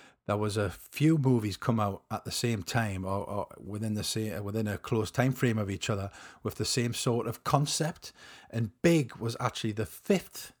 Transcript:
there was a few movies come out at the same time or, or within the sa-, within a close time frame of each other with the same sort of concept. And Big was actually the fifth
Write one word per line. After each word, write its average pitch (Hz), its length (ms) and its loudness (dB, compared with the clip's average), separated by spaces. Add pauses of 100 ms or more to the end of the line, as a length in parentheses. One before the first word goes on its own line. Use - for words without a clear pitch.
(260)
there 104 120 2
was 104 200 0
a 101 140 2
few - 480 2
movies 120 360 4
come 117 240 2
out 101 300 0
at - 160 -4
the - 60 -8
same 113 320 0
time 98 420 0
or, 98 240 -4
or 101 180 -4 (160)
within 104 300 -4
the 104 100 -2
sa-, 107 380 -4
within 104 260 -2
a 101 120 -2
close 107 320 0
time 127 220 2
frame 117 260 2
of 98 100 -2
each 95 180 -4
other 101 220 -2 (320)
with 104 140 -4
the 107 100 -2
same 120 300 0
sort 117 320 0
of - 160 -8
concept. - 680 0 (380)
And 113 220 -2 (100)
Big 165 360 4
was 117 220 -4
actually 117 340 -2
the 104 120 -2
fifth - 760 -2